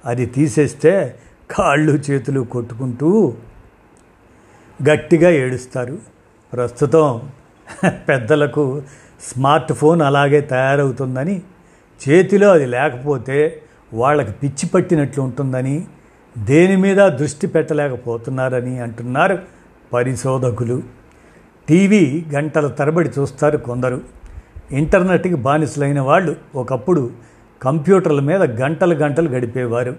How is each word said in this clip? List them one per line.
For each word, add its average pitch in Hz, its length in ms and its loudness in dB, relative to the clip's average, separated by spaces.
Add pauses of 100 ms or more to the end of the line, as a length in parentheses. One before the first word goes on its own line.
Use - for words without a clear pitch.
అది 123 200 -2
తీసేస్తే 147 880 0 (360)
కాళ్ళు 151 400 2
చేతులు 135 500 -2
కొట్టుకుంటూ 127 920 -2 (1600)
గట్టిగా 156 400 4
ఏడుస్తారు. 127 680 -2 (560)
ప్రస్తుతం 127 680 0 (680)
పెద్దలకు 147 960 0 (520)
స్మార్ట్ 143 400 2
ఫోన్ 160 280 4
అలాగే 143 400 4
తయారవుతుందని, 135 1000 -2 (680)
చేతిలో 190 420 6
అది 156 140 6
లేకపోతే 135 960 -2 (320)
వాళ్ళకి 123 380 0
పిచ్చి 143 360 -6
పట్టినట్లు 156 560 0
ఉంటుందని, 131 600 -4 (520)
దేని 156 380 4
మీద 190 220 2
దృష్టి 151 500 2
పెట్టలేకపోతున్నారని 131 1300 -4
అంటున్నారు 123 600 -2 (540)
పరిశోధకులు. 123 880 -2 (880)
టీవీ 175 560 4 (100)
గంటల 147 320 -2
తరబడి 151 420 -2 (100)
చూస్తారు 147 380 -2
కొందరు. 123 440 -4 (680)
ఇంటర్నెట్కి 175 640 2
బానిసలైన 143 680 -2
వాళ్ళు 147 340 2 (200)
ఒకప్పుడు 131 560 -2 (520)
కంప్యూటర్ల 156 560 2
మీద 156 220 0
గంటలు 147 520 0
గంటలు 151 360 0
గడిపేవారు. 123 680 -4